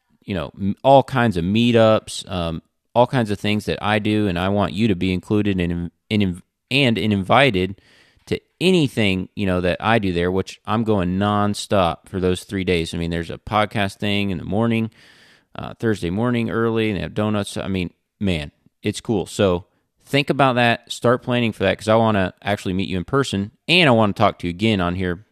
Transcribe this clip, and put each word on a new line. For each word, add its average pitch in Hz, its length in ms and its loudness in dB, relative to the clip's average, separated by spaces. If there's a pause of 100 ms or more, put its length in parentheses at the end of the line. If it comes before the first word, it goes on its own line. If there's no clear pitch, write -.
(240)
you 107 120 -8
know, 76 240 -6
m-, 98 240 -4
all 135 200 6
kinds 120 340 0
of 82 60 0
meetups, 110 840 2
um, 85 320 -6 (320)
all 120 140 4
kinds 117 240 -2
of 101 80 -2
things 104 260 -2
that 82 160 -4
I 104 180 0
do, 107 280 0
and 87 100 0
I 92 120 0
want 101 240 0
you 110 160 0
to 95 60 2
be 92 160 -2
included 101 480 0
in, 85 300 -2 (200)
in, 95 320 0 (280)
and 123 280 2
invited 98 840 0 (460)
to 92 120 -4 (200)
anything, 117 760 0
you 104 100 -4
know, 90 160 0
that 90 180 0
I 113 180 0
do 98 160 0
there, 87 180 0
which 95 340 -4
I'm 110 180 -2
going 95 340 0
nonstop 101 920 0
for 98 120 -6
those 90 240 0
three 98 200 -6
days. 87 300 0
I 85 40 -6
mean, 85 120 -4
there's 85 220 -4
a - 60 -12
podcast 104 600 -2
thing 101 320 -2
in 90 80 -4
the 73 60 -10
morning, 110 480 -2 (640)
uh, - 200 -12
Thursday 104 340 -2
morning 117 400 -2
early, 113 400 -2
and 101 80 -2
they 85 40 -4
have 80 120 -8
donuts. 107 440 -2
I - 100 -8
mean, 92 260 -4 (260)
man, 85 320 -2 (320)
it's 104 180 -4
cool. 98 240 -2
So 90 400 0 (360)
think - 280 0
about 135 240 2
that. 120 380 0
Start 123 320 0
planning 120 280 0
for - 120 -6
that, 90 140 2
'cause - 100 -6
I 107 80 4
wanna 107 460 2
actually 101 320 -4
meet 92 160 -2
you 92 80 -4
in 87 80 -4
person, 107 460 -2 (160)
and 170 200 4
I 131 60 6
wanna 110 200 4
talk 101 260 2
to 87 80 -6
you 87 40 -2
again 101 300 0
on 87 140 -2
here 92 360 -4